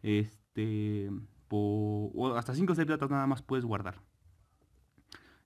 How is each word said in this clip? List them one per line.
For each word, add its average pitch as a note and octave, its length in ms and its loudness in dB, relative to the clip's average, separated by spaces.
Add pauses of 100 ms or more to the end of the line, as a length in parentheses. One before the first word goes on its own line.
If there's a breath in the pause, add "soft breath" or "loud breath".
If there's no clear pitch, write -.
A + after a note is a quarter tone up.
Este, G#2+ 1080 -2 (380)
po-, G#2 680 0
o B2 200 0
hasta A#2+ 200 -2
cinco F3 200 4
save D#3+ 120 2
datas D3 240 0
nada C#3 160 2
más C3+ 160 0
puedes C3 240 -2
guardar. G2 340 -4 (1500 loud breath)